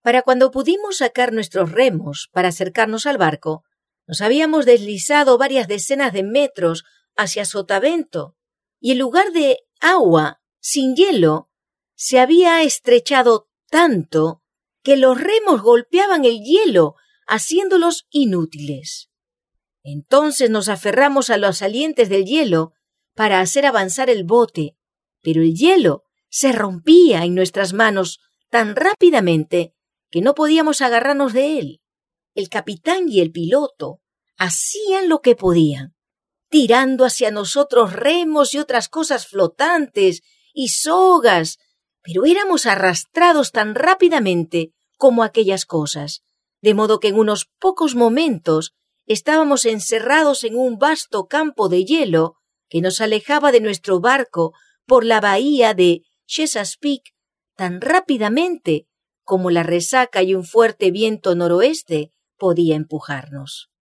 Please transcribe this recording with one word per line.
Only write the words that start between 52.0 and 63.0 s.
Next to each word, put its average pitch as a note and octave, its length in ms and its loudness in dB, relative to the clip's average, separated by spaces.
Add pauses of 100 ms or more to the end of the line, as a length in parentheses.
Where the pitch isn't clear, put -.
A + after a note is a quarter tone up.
que E3 120 -4
nos F3+ 200 -4
alejaba B3+ 520 0
de A#3+ 80 6
nuestro G3 400 -2
barco A3 520 -2 (340)
por B3 180 4
la A3+ 160 2
bahía A3 540 2
de F3 280 2 (240)
Chesapeake C#4+ 840 -6 (420)
tan F3+ 260 -8
rápidamente C4+ 1080 -2 (360)
como F#3 280 -2
la E3+ 120 0
resaca F#3 600 -2
y F#3 120 0
un F#3 100 -6
fuerte A3 460 0
viento G3+ 440 -2
noroeste E3+ 760 -2 (260)
podía E3+ 400 0
empujarnos. C#3+ 920 -12 (100)